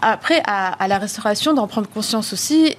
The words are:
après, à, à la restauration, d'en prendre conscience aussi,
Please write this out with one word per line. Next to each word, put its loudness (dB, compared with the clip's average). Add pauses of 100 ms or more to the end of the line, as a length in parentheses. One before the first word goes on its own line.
après, 2
à, -2
à 0
la 2
restauration, -2
d'en 2
prendre -4
conscience -4
aussi, 2